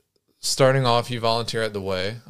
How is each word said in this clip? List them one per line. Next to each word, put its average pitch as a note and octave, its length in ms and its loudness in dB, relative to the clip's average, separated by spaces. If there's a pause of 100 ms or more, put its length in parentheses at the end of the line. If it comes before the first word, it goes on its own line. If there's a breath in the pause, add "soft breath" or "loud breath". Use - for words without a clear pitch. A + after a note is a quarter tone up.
(400)
starting C3 460 2
off, A#2 260 2
you A#2+ 80 -6
volunteer A2+ 440 -2
at A2 100 -4
the G2+ 80 -4
Way, F#2+ 360 -4 (120)